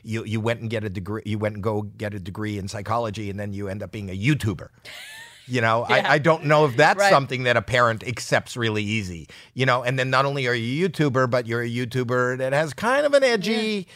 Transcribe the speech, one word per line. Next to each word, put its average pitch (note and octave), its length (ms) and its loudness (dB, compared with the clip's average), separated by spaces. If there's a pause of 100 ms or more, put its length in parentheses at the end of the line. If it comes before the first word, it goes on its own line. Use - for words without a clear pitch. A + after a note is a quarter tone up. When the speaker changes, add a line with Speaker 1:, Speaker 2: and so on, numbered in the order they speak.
Speaker 1:
You, A2+ 220 -6
you A2 140 -2
went A2+ 220 -2
and A2+ 80 -6
get G#2+ 140 -4
a G#2+ 60 -6
degree, G2+ 360 -6
you G#2 120 -2
went G#2+ 180 -2
and G2 80 -8
go G#2 200 -2
get G#2 300 -8
a G#2 60 -8
degree G#2 380 -6
in G2 100 -6
psychology, A2 640 -4
and G2 100 -8
then G#2 140 -8
you G2+ 140 -8
end G2 160 -8
up F#2 80 -12
being G2+ 180 -8
a F#2 80 -8
YouTuber. G#2+ 520 0 (800)
You B2 140 0
know, A2+ 240 2
Speaker 2:
<laughs> - 40 -4
Yeah. A#2+ 60 4 (140)
Speaker 1:
I, C3+ 60 4
I - 20 6
don't D#3+ 280 2
know D3+ 200 6
if B2+ 100 0
that's E3 240 6
Speaker 2:
Right. G3+ 100 4
Speaker 1:
something C3 340 4
that B2 140 4
a A2+ 40 4
parent A#2 440 2
accepts - 520 -4
really A2 260 0
easy, F#2+ 440 -4 (260)
you B2+ 120 0
know, B2+ 180 4
and B2+ 140 -2
then B2+ 120 0
not C3 160 4
only C#3 220 -2
are A#2+ 60 2
you B2 320 0
a F#3+ 40 0
YouTuber, C3 400 2
but B2 180 0
you're A#2 160 -2
a A#2+ 60 -4
YouTuber B2 680 0
that C3 140 -2
has D3 200 0
kind C4 320 0
of C#4+ 80 2
an C#4 100 6
edgy, A3 720 0